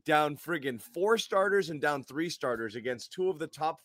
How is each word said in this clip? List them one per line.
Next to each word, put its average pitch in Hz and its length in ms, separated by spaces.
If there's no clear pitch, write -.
down 151 320
friggin' 139 440
four 208 360
starters 196 540
and 147 100
down 147 220
three 160 260
starters 113 460
against 120 360
two 185 180
of 156 100
the 156 80
top 156 380